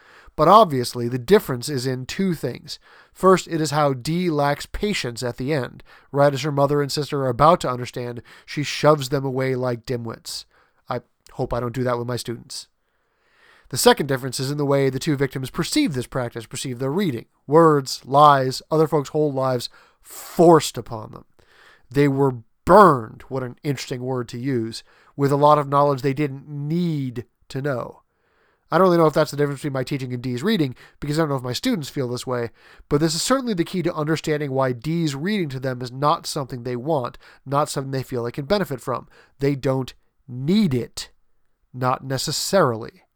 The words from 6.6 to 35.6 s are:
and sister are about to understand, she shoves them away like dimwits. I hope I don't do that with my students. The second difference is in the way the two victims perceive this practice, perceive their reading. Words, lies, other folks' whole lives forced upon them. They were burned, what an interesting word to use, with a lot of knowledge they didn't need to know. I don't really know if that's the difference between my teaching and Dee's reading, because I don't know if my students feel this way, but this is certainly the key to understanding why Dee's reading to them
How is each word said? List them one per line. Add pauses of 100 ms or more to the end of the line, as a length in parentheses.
and
sister
are
about
to
understand, (240)
she
shoves
them
away
like
dimwits. (460)
I (300)
hope
I
don't
do
that
with
my
students. (1040)
The
second
difference
is
in
the
way
the
two
victims
perceive
this
practice,
perceive
their
reading. (200)
Words,
lies,
other
folks'
whole
lives (320)
forced
upon
them. (640)
They
were (220)
burned,
what
an
interesting
word
to
use, (320)
with
a
lot
of
knowledge
they
didn't
need (220)
to
know. (680)
I
don't
really
know
if
that's
the
difference
between
my
teaching
and
Dee's
reading, (240)
because
I
don't
know
if
my
students
feel
this
way, (400)
but
this
is
certainly
the
key
to
understanding
why
Dee's
reading
to
them